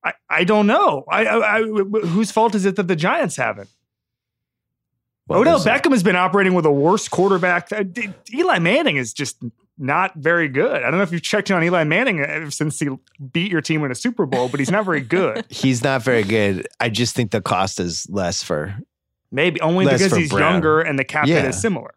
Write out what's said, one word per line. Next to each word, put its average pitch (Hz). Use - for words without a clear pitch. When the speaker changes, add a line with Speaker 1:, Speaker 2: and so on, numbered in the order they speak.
Speaker 1:
I, -
I 160
don't 208
know. 220
I, 202
I, 214
I, 226
w-, 214
w-, 202
whose 196
fault 220
is 190
it 190
that 190
the 185
Giants 208
haven't? 104
Speaker 2:
Well, 180
Speaker 1:
Odell 311
Speaker 2:
there's 170
a 254
Speaker 1:
Beckham 294
has 220
been 180
operating 185
with 165
a 151
worse 156
quarterback. 180
Uh, 214
D-, 202
Eli 320
Manning 196
is 127
just -
not 156
very 160
good. 139
I 123
don't 160
know 202
if 170
you've 170
checked 208
in 190
on 165
Eli 170
Manning, 180
uh, 156
since 151
he 151
beat 185
your 165
team 156
in 131
a 127
Super 214
Bowl, 127
but 139
he's -
not 208
very 165
good. 160
Speaker 2:
<laughs> -
He's 127
not 135
very 117
good. 101
I 120
just 113
think 120
the 107
cost 95
is 87
less 90
for 80
Speaker 1:
Maybe 151
only 180
Speaker 2:
less 185
Speaker 1:
because 190
Speaker 2:
for 180
Speaker 1:
he's 160
Speaker 2:
Brown. -
Speaker 1:
younger 156
and 151
the 135
cap 147
hit 160
Speaker 2:
Yeah. 135
Speaker 1:
is 131
similar. 190